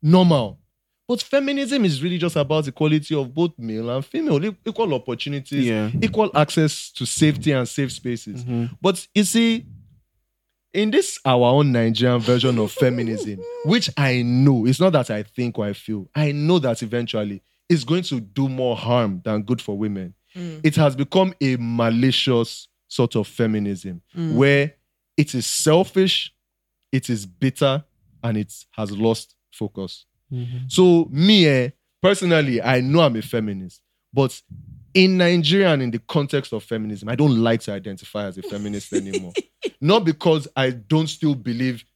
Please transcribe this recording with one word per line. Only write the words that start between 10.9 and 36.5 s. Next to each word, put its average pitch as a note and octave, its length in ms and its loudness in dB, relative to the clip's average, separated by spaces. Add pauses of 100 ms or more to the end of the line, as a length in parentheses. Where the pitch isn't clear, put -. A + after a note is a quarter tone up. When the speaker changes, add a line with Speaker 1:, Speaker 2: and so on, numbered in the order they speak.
Speaker 1:
this E4 340 0
our B2 220 4
own C#3 260 4
Nigerian A#2+ 480 2
version B2 380 2
of G#2 140 -2
feminism, A2+ 680 -2 (120)
Speaker 3:
<laughs> - 120 -12
Speaker 1:
which F#3+ 320 0
I B2+ 260 0
know, B2 440 2
it's C3 140 0
not F#3 120 4
that C3+ 180 0
I G#2+ 120 -4
think A#2+ 360 -6
or G#2+ 80 -2
I G2+ 60 -4
feel, G2+ 420 -10
I D3 180 0
know D3+ 280 2
that B2 220 -2
eventually G#2+ 600 -6 (260)
it's D#3 160 2
going E3 200 -2
to C3+ 160 -6
do C3+ 280 -4
more B2+ 280 -2
harm A2 480 0
than G#2+ 180 -2
good A#2+ 180 -4
for G2+ 160 -8
women. G2 380 -6 (220)
Speaker 3:
Mm. E3+ 260 -12
Speaker 1:
It D#3 140 2
has D3 200 4
become F#3 440 0
a C3 160 0
malicious A#2 1120 0 (200)
sort - 280 -2
of G#2 100 -2
feminism G2+ 760 -4 (140)
Speaker 3:
Mm. E3 180 -4
Speaker 1:
where C#3 400 4 (420)
it D3 180 0
is B2 120 -2
selfish F3+ 840 0 (600)
it C3 180 -2
is G#2 160 -4
bitter C3+ 560 -2 (400)
and A#2 140 -2
it G#2 160 -4 (200)
has G#2+ 200 -6
lost A2+ 420 -2 (160)
focus. - 540 -12 (280)
Speaker 2:
Mm-hmm. B2 260 -8 (100)
Speaker 1:
So F3 420 6
me, F3 360 6
eh, C3 240 4 (300)
personally, E3 600 2
I B2+ 180 2
know C#3 200 4
I'm C3+ 160 4
a G#2+ 60 -4
feminist, G2 580 -6 (320)
but C3+ 280 0 (540)
in F#3+ 220 6
Nigeria F3 560 4
and C#3 100 0
in B2 80 -2
the A#2 100 -4
context C#3+ 520 -4